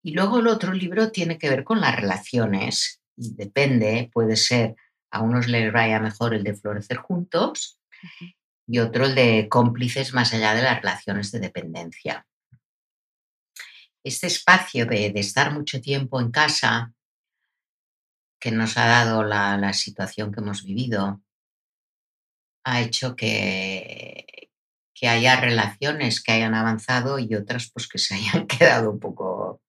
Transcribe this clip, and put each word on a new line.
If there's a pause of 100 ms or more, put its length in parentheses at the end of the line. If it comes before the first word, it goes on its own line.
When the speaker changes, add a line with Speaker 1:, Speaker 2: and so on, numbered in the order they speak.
Speaker 1:
Y
luego
el
otro
libro
tiene
que
ver
con
las
relaciones, (160)
y
depende,
puede
ser, (360)
a
unos
les
vaya
mejor
el
de
Florecer
Juntos, (220)
Speaker 2:
Ujú. (380)
Speaker 1:
y
otro
el
de
Cómplices
más
allá
de
las
relaciones
de
dependencia. (1800)
Este
espacio
de,
de
estar
mucho
tiempo
en
casa (1500)
que
nos
ha
dado
la,
la
situación
que
hemos
vivido (1400)
ha
hecho
que, (440)
que
haya
relaciones
que
hayan
avanzado
y
otras,
pues,
que
se
hayan
<laughs>
quedado
un
poco